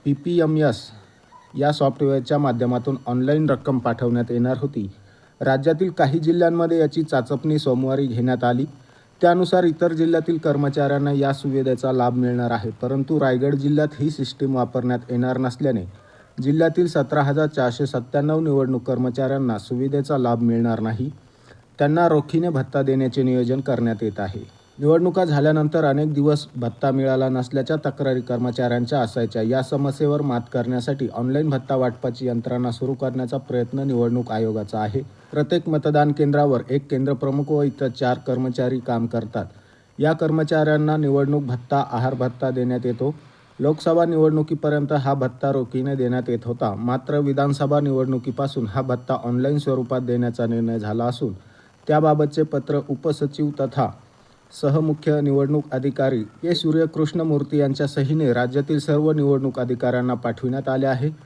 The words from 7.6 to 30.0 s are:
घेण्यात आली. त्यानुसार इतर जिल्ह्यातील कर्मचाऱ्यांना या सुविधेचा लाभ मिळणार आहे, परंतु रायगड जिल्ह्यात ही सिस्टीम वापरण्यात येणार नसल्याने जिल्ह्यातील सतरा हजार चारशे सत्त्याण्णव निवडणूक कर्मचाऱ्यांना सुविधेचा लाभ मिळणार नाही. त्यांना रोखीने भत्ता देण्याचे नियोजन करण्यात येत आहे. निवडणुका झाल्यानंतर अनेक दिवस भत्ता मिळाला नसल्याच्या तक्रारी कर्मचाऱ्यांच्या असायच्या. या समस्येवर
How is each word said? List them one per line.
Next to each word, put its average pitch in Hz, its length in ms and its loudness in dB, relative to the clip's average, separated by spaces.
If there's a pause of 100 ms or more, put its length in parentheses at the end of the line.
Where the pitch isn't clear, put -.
घेण्यात 123 380 0
आली. 123 200 2 (580)
त्यानुसार 180 420 4
इतर 165 280 2
जिल्ह्यातील 160 460 2
कर्मचाऱ्यांना 143 760 0
या 139 200 2
सुविधेचा 131 600 0
लाभ 123 220 2
मिळणार 123 360 0
आहे, 110 200 -4
परंतु 135 500 -2
रायगड 135 340 2
जिल्ह्यात 147 340 2 (100)
ही 143 120 0
सिस्टीम 135 460 -4
वापरण्यात 123 540 -2
येणार 123 280 0
नसल्याने 123 460 -2 (580)
जिल्ह्यातील 160 440 2
सतरा 147 360 0
हजार 143 240 2
चारशे 135 400 0
सत्त्याण्णव 143 540 0
निवडणूक 135 420 2
कर्मचाऱ्यांना 127 760 0
सुविधेचा 139 600 -2
लाभ 120 240 2
मिळणार 117 380 2
नाही. 113 300 -4 (680)
त्यांना 160 300 4
रोखीने 160 400 2
भत्ता 139 340 0
देण्याचे 135 400 0
नियोजन 127 380 2
करण्यात 117 420 -2
येत 104 180 -2
आहे. 98 380 -8 (200)
निवडणुका 165 460 4
झाल्यानंतर 151 600 2
अनेक 147 300 2
दिवस 147 320 2 (100)
भत्ता 123 340 -2
मिळाला 131 380 2
नसल्याच्या 131 480 -2
तक्रारी 135 440 -2
कर्मचाऱ्यांच्या 120 800 0
असायच्या. 113 420 -2
या 127 200 0
समस्येवर 143 600 0